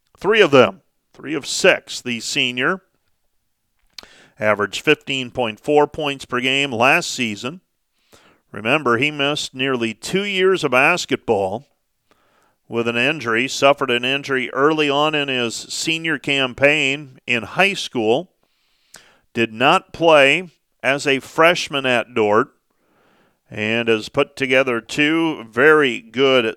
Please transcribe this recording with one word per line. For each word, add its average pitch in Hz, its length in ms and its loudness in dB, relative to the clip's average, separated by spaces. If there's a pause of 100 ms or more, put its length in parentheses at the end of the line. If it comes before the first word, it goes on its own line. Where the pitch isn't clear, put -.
(180)
three 214 240 0
of 160 80 4
them. 120 320 6 (300)
Three 139 220 -12
of 143 120 -6
six, - 540 0
the 120 180 -6
senior. 135 640 -4 (1600)
Averaged 104 400 0
fifteen 135 500 -2
point 110 300 -4
four 147 260 2
points 139 380 -8
per 123 160 -4
game 135 320 -2
last 139 360 2
season. 120 520 -6 (960)
Remember, 117 440 -2
he 147 120 0
missed 143 420 -4
nearly 131 420 -2
two - 280 -4
years 190 400 0
of 143 80 -2
basketball 123 960 0 (1040)
with 117 180 -2
an 117 100 -2
injury, 123 520 -2
suffered 139 420 2
an 120 140 -2
injury 135 480 -4
early 151 360 2
on 147 240 0
in 143 140 -2
his 123 300 -4
senior 165 640 -6
campaign 139 1080 -2
in 120 160 -2
high 185 320 -2
school, 123 560 -2 (1040)
did 113 200 -2
not 143 400 -2
play 160 580 4 (340)
as 135 200 -2
a 135 140 0
freshman 160 640 0
at 123 300 0
Dordt, 110 360 2 (1000)
and 113 380 -4
has 110 200 0
put - 280 -4
together 131 440 0
two 151 720 -2
very 131 500 4
good 120 560 0